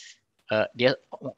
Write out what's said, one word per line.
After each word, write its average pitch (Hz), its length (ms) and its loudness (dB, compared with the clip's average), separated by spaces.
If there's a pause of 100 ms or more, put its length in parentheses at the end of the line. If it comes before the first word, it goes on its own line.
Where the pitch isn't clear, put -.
(520)
eh, 107 140 2 (100)
dia 123 160 4 (460)